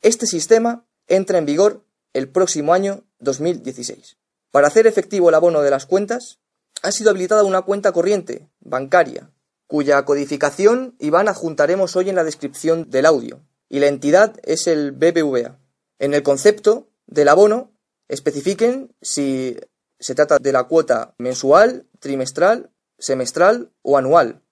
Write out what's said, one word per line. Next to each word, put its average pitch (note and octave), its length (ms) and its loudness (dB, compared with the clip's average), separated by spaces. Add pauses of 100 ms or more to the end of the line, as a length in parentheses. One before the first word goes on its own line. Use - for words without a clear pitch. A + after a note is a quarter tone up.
Este A3+ 260 0
sistema A3+ 580 0 (220)
entra F#3+ 300 0
en D#3+ 80 0
vigor F#3 400 0 (260)
el C3+ 160 -6
próximo D#3+ 460 -2
año G3 320 -4 (140)
dos E3+ 200 -4
mil D3+ 240 -6
dieciséis. - 540 -14 (340)
Para C#3+ 160 4
hacer A3 180 4
efectivo G3 440 2
el D#3+ 60 4
abono D#3+ 260 2
de C#3+ 100 2
las C#3 140 -2
cuentas, G#3 540 -4 (420)
ha F#3+ 100 -4
sido G#3+ 180 2
habilitada G3 340 2
una F#3+ 180 0
cuenta G3 320 -2
corriente, F3+ 560 -4 (100)
bancaria, C3+ 720 -2 (360)
cuya C#3+ 360 0
codificación D3 960 -2
y D3+ 100 -6
ban F#3+ 200 2
adjuntaremos F3 680 -2
hoy F#3 140 0
en F#3+ 60 -4
la E3 100 0
descripción D#3 640 -6
del C3 160 0
audio, C3+ 340 0 (300)
y C#3 100 -4
la C#3+ 80 2
entidad D3 560 2
es - 240 -4
el D3+ 240 -2
B D#3 220 0
B E3 100 0
V C3 220 -2
A. - 140 -18 (380)
En C#3 160 -4
el D3 100 0
concepto G#3 680 0 (180)
del C#3+ 220 2
abono, G#3 420 4 (380)
especifiquen G3 920 -4
si C3 560 -6 (420)
se - 140 -12
trata D3 240 2
de C3+ 140 0
la B2+ 140 0
cuota D3+ 520 -2
mensual, C#3 680 2 (120)
trimestral, C#3+ 680 -2 (300)
semestral E3 720 -2 (100)
o C#3 160 0
anual. C3+ 540 0